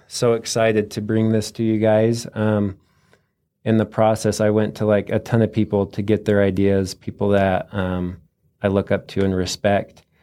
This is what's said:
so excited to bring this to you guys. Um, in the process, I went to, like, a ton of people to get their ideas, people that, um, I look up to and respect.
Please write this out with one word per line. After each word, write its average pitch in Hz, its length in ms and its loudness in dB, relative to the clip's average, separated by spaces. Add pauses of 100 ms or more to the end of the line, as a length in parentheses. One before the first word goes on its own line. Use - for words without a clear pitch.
so 120 280 0
excited 113 580 0
to - 80 -6
bring 110 320 0
this 107 200 -2
to - 100 -8
you 110 160 0
guys. 110 560 2
Um, 104 420 -2 (880)
in 110 140 2
the 107 80 0
process, 110 520 0
I 107 120 2
went 107 260 0
to, 110 80 -4
like, 104 240 2
a 107 100 -2
ton 113 220 0
of 107 100 2
people 104 360 0
to 104 160 -8
get 101 240 0
their 101 160 4
ideas, 98 500 0
people - 380 -6
that, 98 420 0
um, 90 460 -6 (440)
I 101 60 0
look 98 240 0
up 98 160 -4
to 98 160 -2
and 95 100 0
respect. - 680 -2 (200)